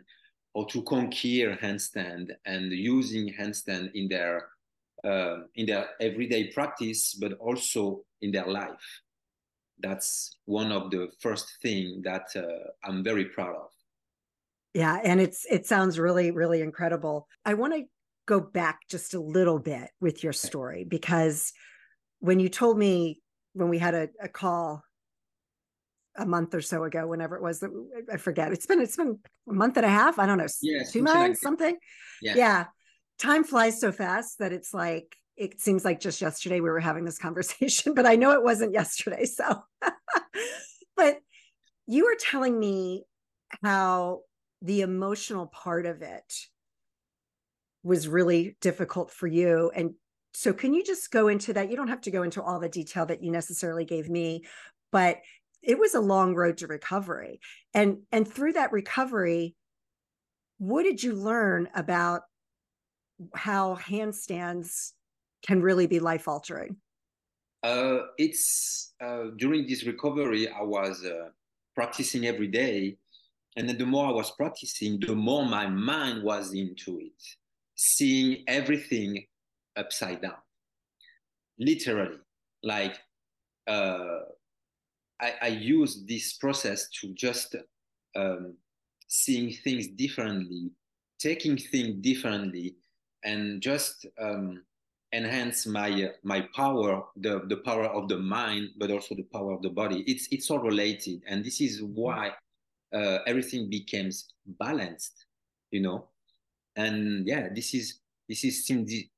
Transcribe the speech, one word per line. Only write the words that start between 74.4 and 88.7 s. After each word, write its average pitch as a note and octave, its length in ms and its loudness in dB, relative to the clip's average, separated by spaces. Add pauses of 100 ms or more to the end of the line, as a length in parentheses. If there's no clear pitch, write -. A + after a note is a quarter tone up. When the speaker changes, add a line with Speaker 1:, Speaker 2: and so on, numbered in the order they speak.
Speaker 1:
the G#2+ 160 -2
more B2 280 2
my G#2 240 0
mind A2+ 560 -2
was G2+ 300 -2
into F#2+ 460 -6
it, - 240 -16 (520)
seeing C3 720 2
everything B2 800 0 (500)
upside F#2+ 460 -6
down, - 160 -8 (1200)
literally. A#2 600 0 (440)
Like, G#2 340 -2 (720)
uh, F#2 540 -2 (1000)
I, A#2+ 220 -2
I A#2+ 60 0
used A2 600 2
this A2+ 260 -6
process G#2+ 540 -2 (140)
to F#2+ 140 -10
just, - 400 -4 (600)
um, F2+ 400 -4 (520)